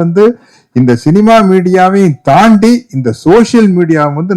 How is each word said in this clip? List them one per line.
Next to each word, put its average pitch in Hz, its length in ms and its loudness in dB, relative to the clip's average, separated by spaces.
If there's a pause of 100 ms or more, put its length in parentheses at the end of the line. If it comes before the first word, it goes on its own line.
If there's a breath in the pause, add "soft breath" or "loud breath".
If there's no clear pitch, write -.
வந்து 170 220 -2 (560 soft breath)
இந்த 123 160 0 (100)
சினிமா 208 300 2 (160)
மீடியாவையும் 185 680 0 (100)
தாண்டி 208 420 2 (260)
இந்த 123 140 -4 (140)
சோஷியல் 220 520 2
மீடியா 160 260 -2 (160)
வந்து 185 160 -6